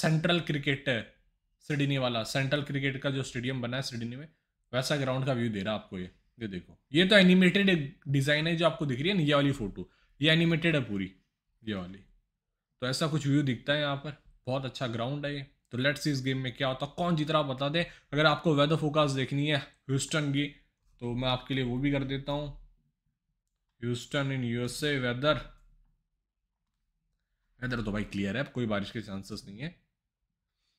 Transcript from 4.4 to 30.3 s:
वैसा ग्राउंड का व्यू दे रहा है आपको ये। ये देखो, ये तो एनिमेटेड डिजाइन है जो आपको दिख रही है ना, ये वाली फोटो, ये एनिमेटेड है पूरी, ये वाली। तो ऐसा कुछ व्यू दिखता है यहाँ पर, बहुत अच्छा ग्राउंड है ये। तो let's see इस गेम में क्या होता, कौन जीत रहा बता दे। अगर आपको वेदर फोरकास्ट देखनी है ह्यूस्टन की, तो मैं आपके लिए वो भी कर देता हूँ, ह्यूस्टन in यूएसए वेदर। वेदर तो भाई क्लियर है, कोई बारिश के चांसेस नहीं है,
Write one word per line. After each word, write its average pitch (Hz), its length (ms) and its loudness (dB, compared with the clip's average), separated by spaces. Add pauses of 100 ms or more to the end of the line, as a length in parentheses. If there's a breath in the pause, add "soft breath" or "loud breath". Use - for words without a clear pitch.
वैसा 131 240 0
ग्राउंड 131 300 0
का 143 60 2
व्यू 120 180 0
दे 101 120 -2
रहा 107 120 -2
है 104 60 -4
आपको 98 180 -10
ये। 90 120 -8 (300)
ये 113 80 -6
देखो, 92 300 -10 (140)
ये 160 120 4
तो 202 120 6
एनिमेटेड 185 760 6 (160)
डिजाइन 147 380 2
है 170 100 0
जो 165 100 2
आपको 160 200 0
दिख 127 140 -2
रही 156 80 -2
है 208 80 0
ना, 175 60 2
ये 147 120 4
वाली 143 180 4
फोटो, 98 380 -8 (300)
ये 147 120 4
एनिमेटेड 165 440 4
है 139 60 0
पूरी, 101 280 -4 (520)
ये 110 120 -6
वाली। 95 300 -10 (800)
तो 127 40 -4
ऐसा 131 220 -2
कुछ 147 180 -2
व्यू 143 160 4
दिखता 135 300 -2
है 147 80 0
यहाँ 143 160 -2
पर, 143 200 -12 (300)
बहुत 135 180 -2
अच्छा 127 240 -6
ग्राउंड 127 380 -4
है 143 80 -6
ये। 139 120 -10 (260)
तो 117 60 -4
let's 139 240 0
see 151 100 0
इस 131 120 -2
गेम 131 140 0
में 131 140 -4
क्या 135 160 -2
होता, 131 200 -4
कौन 175 280 0
जीत 151 140 -2
रहा 156 140 4
बता 139 240 -2
दे। 165 180 0 (260 loud breath)
अगर 151 140 4
आपको 151 280 4
वेदर 147 220 4
फोरकास्ट 147 400 2
देखनी 139 300 0
है 151 120 2
ह्यूस्टन 139 760 -2
की, 143 140 0 (540)
तो 120 140 -4
मैं 127 140 -2
आपके 127 260 -2
लिए 131 100 0
वो 120 140 -2
भी 143 140 2
कर 139 120 0
देता 139 280 -4
हूँ, 147 160 -4 (1300)
ह्यूस्टन 123 500 -2
in 131 140 -2
यूएसए 120 540 -2
वेदर। 127 420 0 (2250)
वेदर 123 220 -4
तो 107 100 -2
भाई 104 140 -2
क्लियर 98 300 -2
है, 131 80 -2
कोई 123 220 -4
बारिश 101 240 -2
के 117 120 -8
चांसेस 98 440 -12
नहीं 98 120 -16
है, 143 100 -10 (1120)